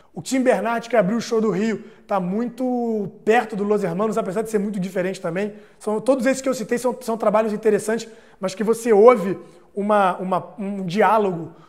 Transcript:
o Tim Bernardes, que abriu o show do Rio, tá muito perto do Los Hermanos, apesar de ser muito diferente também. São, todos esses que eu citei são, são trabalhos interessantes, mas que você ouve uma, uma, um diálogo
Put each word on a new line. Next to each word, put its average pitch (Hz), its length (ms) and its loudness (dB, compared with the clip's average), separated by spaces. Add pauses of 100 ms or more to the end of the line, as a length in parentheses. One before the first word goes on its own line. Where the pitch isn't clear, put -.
(160)
o 165 60 -12
Tim 262 200 -2
Bernardes, 233 460 0
que - 80 -2
abriu 214 220 4
o 214 40 -2
show 226 180 0
do 214 120 0
Rio, 202 320 -2 (240)
tá 202 120 0
muito 233 920 -4 (120)
perto 226 320 2
do 202 80 -4
Los 202 200 0
Hermanos, 190 340 -2
apesar 196 240 -4
de 220 80 -6
ser 214 100 0
muito 202 200 -4
diferente 185 420 -4
também. 196 320 -4 (240)
São, 214 240 -4
todos 254 240 2
esses 269 160 0
que 269 80 -2
eu 254 60 2
citei 220 220 -4
são, 240 240 -2
são 226 160 -4
trabalhos 220 360 2
interessantes, 214 540 -2 (320)
mas 190 160 -6
que 220 80 -4
você 226 280 0
ouve 202 460 6 (380)
uma, 202 420 2
uma, 180 420 -4
um 196 260 -8
diálogo 185 680 2 (160)